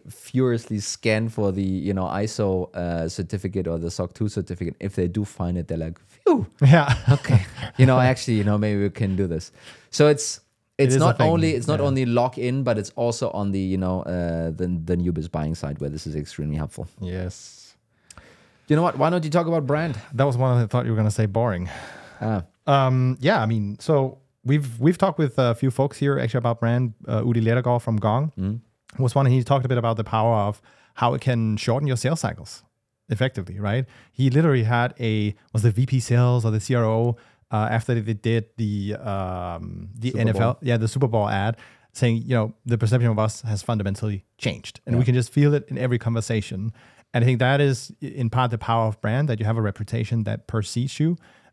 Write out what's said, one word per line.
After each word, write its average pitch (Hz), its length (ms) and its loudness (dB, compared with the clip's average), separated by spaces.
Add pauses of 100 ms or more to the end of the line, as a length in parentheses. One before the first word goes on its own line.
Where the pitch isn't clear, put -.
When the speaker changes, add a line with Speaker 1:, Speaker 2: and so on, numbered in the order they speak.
Speaker 1:
furiously 117 720 -2
scan 110 480 -2
for 104 240 -2
the, 98 100 -2
you 95 300 -2
know, 92 140 -2
iso, 98 680 -2
uh, 85 340 -4
certificate 92 600 -6
or 82 100 -2
the 82 120 -6
soc 87 240 -6
two 107 140 -2
certificate. 87 520 -6
If 98 140 -6
they 90 140 0
do 101 180 -4
find 90 320 -4
it, 85 100 -6
they're 82 80 -6 (120)
like, 85 100 -12 (260)
"Phew. 302 220 2 (160)
Speaker 2:
Yeah. 143 400 8
<laughs> 120 100 4
Speaker 1:
Okay. 117 320 2 (320)
You 131 100 6
know, 131 140 6
actually, 127 380 2
you 104 60 2
know, 104 120 2
maybe 104 260 0
we 101 80 0
can 95 260 -2
do 95 100 0
this." 80 260 -6 (380)
So 151 180 4
it's, 143 320 0 (380)
Speaker 2:
It 139 60 4
Speaker 1:
it's 127 120 4
Speaker 2:
is 135 60 4
a 160 40 6
Speaker 1:
not 120 100 4
Speaker 2:
thing. 156 160 4
Speaker 1:
only, 160 240 2
it's 120 120 -4
not 151 120 0
Speaker 2:
Yeah. 143 80 0
Speaker 1:
only 135 160 2
log 120 340 0
in, 127 240 -2
but 123 140 0
it's 104 200 -4
also 120 340 -2
on 101 220 -4
the, 98 80 -2 (120)
you 95 60 0
know, 92 240 -2
uh, 82 480 -4 (100)
the, 90 60 -2 (180)
the 87 120 0
new 90 160 0
biz 80 160 -4
buying 78 260 -4
side 73 260 -8
where 71 100 -6
this 76 160 -10
is 76 80 -6
extremely 76 420 -6
helpful. 78 300 -8 (140)
Speaker 2:
Yes. 92 720 -10 (960)
Speaker 1:
You 151 80 4
know 160 60 4
what? 160 160 0
Why 143 120 2
don't 175 140 0
you 151 60 -6
talk 170 160 2
about 165 200 0
brand? 151 280 -2 (180)
Speaker 2:
That 131 140 2
was 127 100 2
one 123 260 4
I 110 40 0
thought 120 180 0
you 117 80 -2
were 110 100 0
gonna 107 80 2 (100)
say 107 60 2
boring. 98 440 -2 (500)
Speaker 1:
Ah. 107 220 -2 (240)
Speaker 2:
Um, 131 540 2
yeah, 156 240 2
I - 20 0
mean, 104 320 -2
so 135 400 0 (260)
we've, 139 240 2 (100)
we've 160 200 2
talked 190 200 0
with 147 200 0
a 123 160 4
few 131 160 0
folks 135 280 -2
here 139 240 0
actually 120 220 0
about 117 160 -2
brand. 120 320 0 (160)
Uh, 110 140 0
Udi 117 200 2
Ledergaard 120 380 2
from 110 160 -2
Gong 113 400 0
Speaker 1:
Mm. 101 240 -4 (380)
Speaker 2:
was 131 160 0
one, 139 120 4
and 123 80 4
he 127 80 2
talked 131 220 0
a 127 40 -2
bit 127 100 0
about 113 180 0
the 110 80 -2
power 113 320 2 (120)
of 104 120 -6 (340)
how 123 200 0
it 120 80 -4
can 113 340 0
shorten 127 320 0
your 127 80 0
sales 139 240 -2
cycles - 440 -8 (440)
effectively, 101 520 -4
right? 107 260 -2 (260)
He 131 180 2
literally 135 340 4
had 120 360 2
a, 107 340 0 (180)
was 110 100 0
the 117 80 6
V 120 160 2
P 131 140 0
sales 123 440 2
or 113 60 0
the 107 100 0
C 123 140 -2
R 117 100 2
O, 113 320 2 (360)
uh, 110 180 0
after 113 300 -2
they 107 140 -2
did 113 320 0 (100)
the, 104 400 -4
um, 90 1000 -8
the 117 160 -6
Speaker 1:
Super 123 100 -4
Speaker 2:
N 113 80 2
F 101 120 0
L, 117 140 2
Speaker 1:
Bowl. - 80 -16
Speaker 2:
yeah, 120 140 0
the 110 120 0
Super 135 200 0
Bowl 107 200 2
ad, 104 280 -2 (360)
saying, 117 340 0
you 127 80 -2
know, 110 200 0 (100)
"The 117 140 0
perception 117 320 2
of 107 80 0
us 107 240 -2
has 107 200 -4
fundamentally 101 600 -4 (140)
changed." - 480 -8
And 117 100 0
we 120 40 4
Speaker 1:
Yeah. 127 60 4
Speaker 2:
can 123 80 4
just 123 180 0
feel 147 220 4
it 143 140 0
in 131 100 -6
every 123 200 0
conversation. 113 720 -2 (420)
And 120 100 2
I - 20 4
think 127 120 4
that 131 220 4
is 135 320 0 (100)
i-, 147 40 -8
in 123 240 -4
part 120 200 2
the 113 80 -4
power 113 300 0
of 107 120 -6
brand, 131 280 -2
that 113 100 -2
you 104 80 -2
have 113 100 0
a 113 60 0
reputation 107 600 -2
that 107 220 -4
precedes 120 540 -4
you. 165 160 2 (360)